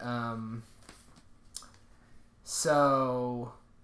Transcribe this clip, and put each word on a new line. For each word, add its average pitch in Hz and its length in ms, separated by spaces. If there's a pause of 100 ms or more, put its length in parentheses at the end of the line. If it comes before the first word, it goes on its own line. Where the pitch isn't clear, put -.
um, 117 600 (1800)
so 127 1080 (300)